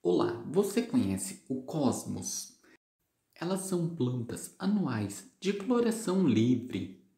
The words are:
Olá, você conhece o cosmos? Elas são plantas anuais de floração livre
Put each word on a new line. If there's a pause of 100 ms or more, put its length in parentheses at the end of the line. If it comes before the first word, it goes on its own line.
Olá,
você
conhece
o
cosmos? (800)
Elas
são
plantas
anuais (140)
de
floração
livre (140)